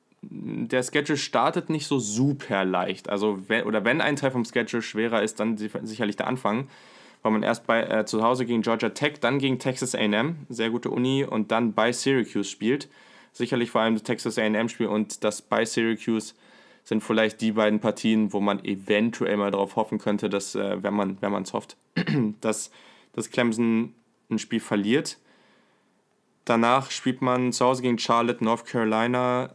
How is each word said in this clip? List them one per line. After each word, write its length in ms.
der 600
Schedule 340
startet 540
nicht 160
so 100
super 680
leicht. 460
Also 380
wenn, 180
oder 200
wenn 160
ein 140
Teil 140
vom 160
Schedule 380
schwerer 400
ist, 160
dann 180
si-, 140
sicherlich 340
der 120
Anfang, 400
weil 80
man 100
erst 240
bei, 180
äh, 220
zu 160
Hause 240
gegen 160
Georgia 280
Tech, 300
dann 200
gegen 180
Texas 380
A 40
and 140
M, 220
sehr 200
gute 220
Uni, 320
und 280
dann 220
bei 180
Syracuse 580
spielt. 380
Sicherlich 400
vor 100
allem 140
das 80
Texas 340
A 60
and 120
M 140
Spiel 180
und 360
das 180
bei 240
Syracuse 680
sind 200
vielleicht 380
die 120
beiden 260
Partien, 520
wo 80
man 240
eventuell 760
mal 120
drauf 260
hoffen 220
könnte, 320
dass, 240
äh, 300
wenn 100
man, 280
wenn 100
man's 220
hofft, 240
<clears throat> 460
dass, 300
dass 180
Clemson 640
ein 80
Spiel 220
verliert. 580
Danach 460
spielt 300
man 300
zu 140
Hause 160
gegen 180
Charlotte, 420
North 240
Carolina, 880